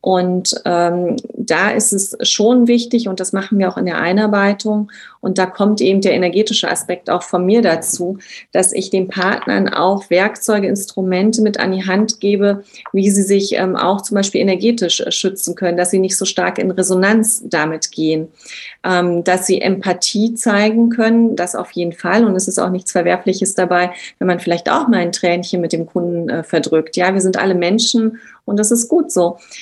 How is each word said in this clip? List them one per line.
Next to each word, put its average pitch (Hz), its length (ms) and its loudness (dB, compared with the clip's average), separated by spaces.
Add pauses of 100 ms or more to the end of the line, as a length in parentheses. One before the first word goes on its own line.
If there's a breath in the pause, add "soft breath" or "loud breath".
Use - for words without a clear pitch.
Und, 180 540 0 (100)
ähm, 175 500 0 (180)
da 180 360 0
ist - 240 0
es 196 280 -4
schon 240 460 4
wichtig, 233 400 2
und 190 120 -6
das 185 140 -4
machen 196 260 -2
wir 185 100 2
auch 185 80 -6
in 180 80 -2
der 165 120 -2
Einarbeitung, 208 920 0 (280 loud breath)
und 185 180 -2
da 185 80 2
kommt 202 360 0
eben 190 200 4
der 185 120 2
energetische 185 560 0
Aspekt 180 400 -6
auch 180 140 -2
von 180 220 -2
mir 226 160 4
dazu, 175 560 -2 (360 loud breath)
dass 185 180 0
ich 190 180 -6
den 190 200 0
Partnern 196 580 -2
auch 196 420 0
Werkzeuge, 208 580 0
Instrumente 196 760 -2
mit 208 180 2
an 190 140 0
die 190 120 -4
Hand 202 360 0
gebe, 202 420 0 (300 loud breath)
wie 196 160 4
sie 202 140 4
sich, 196 340 2
ähm, 185 180 0
auch 196 260 0
zum - 140 -6
Beispiel 196 260 0
energetisch, 196 600 0
äh, - 100 -4
schützen 185 440 -4
können, 175 220 -2
dass 175 140 0
sie 190 80 2
nicht 190 180 0
so 190 80 -2
stark 180 340 -2
in 185 120 0
Resonanz 190 760 2
damit 156 460 -2
gehen, 156 380 -2 (560 loud breath)
ähm, 175 400 0
dass 185 220 2
sie 190 140 2
Empathie 196 720 0
zeigen 220 540 2
können, 226 460 2
das 175 200 -4
auf - 160 -8
jeden 170 220 -4
Fall. 190 300 2
Und 196 120 2
es 185 120 -2
ist 190 120 -4
auch 185 100 0
nichts 185 240 -4
Verwerfliches 180 640 0
dabei, 180 360 0 (280 loud breath)
wenn 185 80 0
man 175 120 0
vielleicht 170 320 -2
auch 285 160 0
mal 214 120 4
ein 175 120 0
Tränchen 180 480 -2
mit 170 140 -2
dem 165 140 -4
Kunden, 175 420 -4
äh, 160 140 -4
verdrückt. 160 520 -2
Ja, 185 180 2
wir 196 80 0
sind 185 160 0
alle 190 180 0
Menschen 220 640 0 (260 loud breath)
und 202 120 -2
das 214 140 0
ist 233 160 0
gut 320 240 0
so. 175 260 0 (240 loud breath)